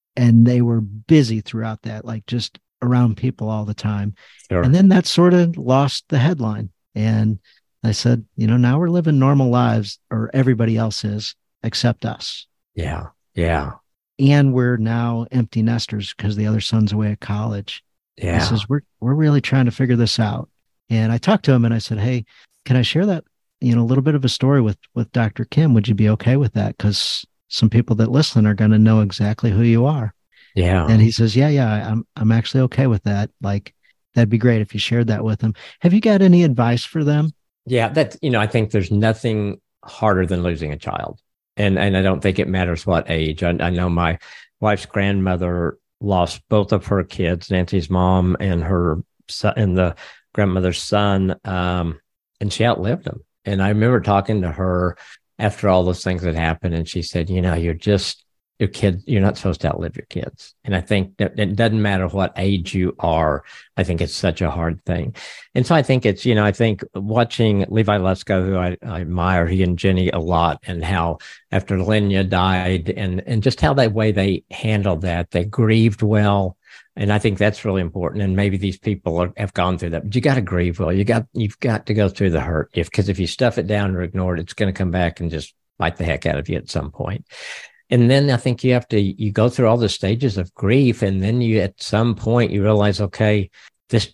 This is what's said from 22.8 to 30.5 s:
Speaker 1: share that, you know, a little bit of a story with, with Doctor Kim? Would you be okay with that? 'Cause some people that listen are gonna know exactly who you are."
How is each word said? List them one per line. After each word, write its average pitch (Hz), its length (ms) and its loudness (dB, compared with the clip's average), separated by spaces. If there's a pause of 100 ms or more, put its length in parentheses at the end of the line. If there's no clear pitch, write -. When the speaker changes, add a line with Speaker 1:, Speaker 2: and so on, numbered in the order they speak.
Speaker 1:
share 160 240 0
that, 185 180 -2 (380)
you 120 140 2
know, 117 60 2
a 117 40 2
little 131 180 2
bit 151 120 2
of 131 100 0
a 117 40 2
story 135 320 2
with, 107 160 0 (160)
with 117 180 -4
Doctor 117 340 -2
Kim? 151 280 2
Would 107 140 4
you 107 80 2
be 107 140 2
okay 120 260 2
with 139 180 0
that? 104 240 -2
'Cause - 480 -2 (220)
some - 220 2
people 113 280 2
that 113 140 2
listen 123 340 2
are 107 80 4
gonna 107 260 4
know 110 220 6
exactly 104 500 -2
who 107 120 2
you 117 220 4
are." 131 280 -2 (420)